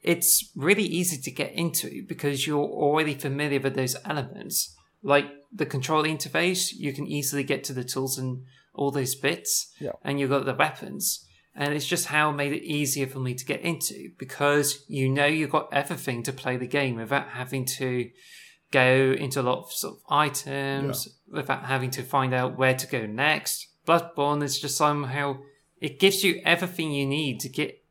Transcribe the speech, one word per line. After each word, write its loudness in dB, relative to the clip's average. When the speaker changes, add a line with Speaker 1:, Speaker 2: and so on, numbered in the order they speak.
Speaker 1:
it's 2
really 4
easy 0
to -8
get -4
into -4
because -2
you're 2
already 2
familiar 0
with 0
those 0
elements. -4
Like, 6
the -2
control 0
interface, 0
you -4
can -6
easily -2
get -2
to -8
the -4
tools -4
and -6
all 0
those -2
bits, -2
Speaker 2:
Yeah. -6
Speaker 1:
and -2
you've 0
got 2
the -2
weapons. -2
And -2
it's -2
just 0
how 4
it -2
made -2
it -6
easier 0
for -8
me -2
to -10
get -4
into, -4
because 2
you 2
know 4
you've 2
got 0
everything -2
to -4
play -2
the -4
game 0
without -4
having -6
to -2
go 6
into -2
a 2
lot 2
of, -16
sort -6
of, -20
items, 0
Speaker 2:
Yeah. -12
Speaker 1:
without -2
having 0
to -6
find 0
out 0
where 6
to -4
go -2
next. 0
Bloodborne 4
is -2
just -4
somehow, 2
it -8
gives 4
you 2
everything 2
you 0
need -2
to -6
get -6